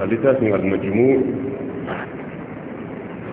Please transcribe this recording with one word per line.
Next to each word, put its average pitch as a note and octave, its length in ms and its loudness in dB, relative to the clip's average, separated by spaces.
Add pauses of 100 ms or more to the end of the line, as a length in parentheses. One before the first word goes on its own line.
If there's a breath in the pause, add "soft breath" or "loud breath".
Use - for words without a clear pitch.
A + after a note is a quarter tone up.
a G2 80 0
littafin A2+ 440 4
Al-Majmu' G2 680 4 (2000)